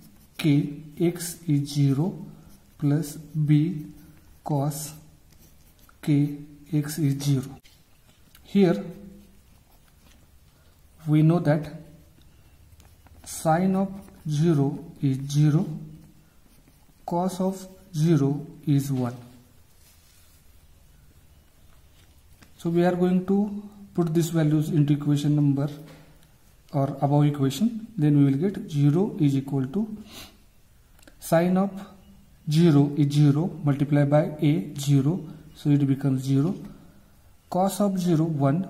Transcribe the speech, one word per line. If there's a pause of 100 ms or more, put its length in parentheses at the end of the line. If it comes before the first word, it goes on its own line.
(380)
k (260)
x (100)
is
zero (540)
plus
B (580)
cos (1080)
k (360)
x
is
zero. (1000)
Here (2250)
we
know
that (1600)
sine
of (380)
zero (240)
is (140)
zero, (1400)
cos
of (280)
zero (220)
is
one. (3500)
So
we
are
going
to (320)
put
these
values
into
equation
number (1040)
or
above
equation, (100)
then
we
will
get
zero
is
equal
to (1200)
sine
of (800)
zero
is
zero (140)
multiplied
by (100)
a,
zero, (360)
so
it
becomes
zero. (920)
Cos
of
zero,
one,